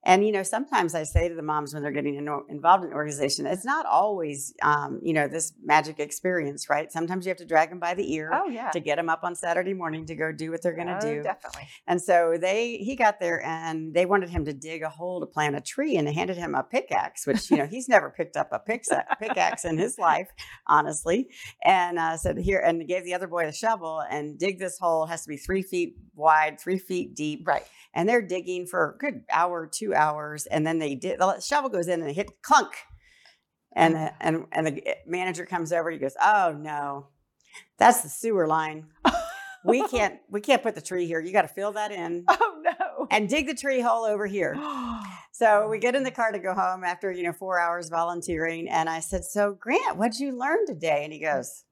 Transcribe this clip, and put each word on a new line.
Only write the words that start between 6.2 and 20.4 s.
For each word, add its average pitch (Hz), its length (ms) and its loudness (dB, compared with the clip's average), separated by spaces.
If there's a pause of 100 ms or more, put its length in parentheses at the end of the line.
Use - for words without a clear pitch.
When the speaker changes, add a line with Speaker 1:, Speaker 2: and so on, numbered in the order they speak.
Speaker 1:
right? 147 200 0
Sometimes 170 320 -2
you 185 60 -4
have 180 80 -2
to 175 80 -18
drag 160 240 4
'em 180 80 -12
by 175 160 -4
the 190 220 -4
ear 156 180 -4
Speaker 2:
Oh, 370 160 0
yeah. 233 220 -6
Speaker 1:
to 170 80 -2
get 147 180 0
'em 165 120 -2
up 165 140 0
on 175 120 -4
Saturday 175 400 -2
morning 160 320 -6
to 160 80 -10
go 156 160 -2
do 156 180 -8
what 165 140 -6
they're 175 120 2
gonna 175 240 -6
Speaker 2:
Oh, 208 60 -2
Speaker 1:
do. 147 160 -2
Speaker 2:
definitely. - 460 -8 (180)
Speaker 1:
And 175 160 0
so 170 340 4
they, 208 420 0
he 240 180 -6
got 220 240 4
there 170 260 -2
and 160 480 -6
they 175 140 4
wanted 185 240 2
him 170 140 -2
to 151 80 -6
dig 156 280 -10
a 156 80 -4
hole 175 300 -8
to 160 80 -6
plant 147 280 0
a 143 60 -6
tree, 277 360 -2
and 147 100 2
they 147 60 -2
handed 180 220 -2
him 165 200 -6
a 135 80 0
pickaxe, - 640 -2
which, 143 240 2
you - 60 6
know, 143 100 0
he's 247 200 -10
never 185 220 6
picked - 260 -6
up 147 160 -2
a 113 80 -2
pixa-, - 520 -2
Speaker 2:
<laughs> - 80 0
Speaker 1:
pickaxe 208 460 0
in 160 120 -2
his 220 220 -2
life, 170 300 2 (360)